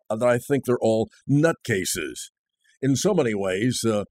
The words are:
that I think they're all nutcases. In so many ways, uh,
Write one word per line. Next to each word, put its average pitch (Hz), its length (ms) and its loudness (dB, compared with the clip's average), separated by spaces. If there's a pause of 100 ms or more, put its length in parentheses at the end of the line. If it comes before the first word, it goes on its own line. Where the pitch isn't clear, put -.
(100)
that 110 120 -2
I 123 160 4
think 135 280 -2
they're 123 120 2
all 113 300 2 (200)
nutcases. 101 1000 -2 (520)
In 135 140 2
so 185 180 0
many 123 200 0
ways, 98 520 -2
uh, 104 240 0